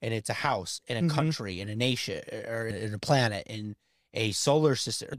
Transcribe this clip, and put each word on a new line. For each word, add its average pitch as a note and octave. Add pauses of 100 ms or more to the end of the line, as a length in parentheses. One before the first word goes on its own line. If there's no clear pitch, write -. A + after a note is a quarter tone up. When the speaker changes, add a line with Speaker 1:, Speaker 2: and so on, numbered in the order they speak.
Speaker 1:
and A2+
it's A2
a A#2
house A2
and B2
a -
Speaker 2:
Mm-hmm. E3
Speaker 1:
country B2+
and G2+
a G#2+
nation A#2+ (100)
or, A2+
and G#2
a G#2
planet A#2
and G#2+ (380)
a A2
solar D3
system? -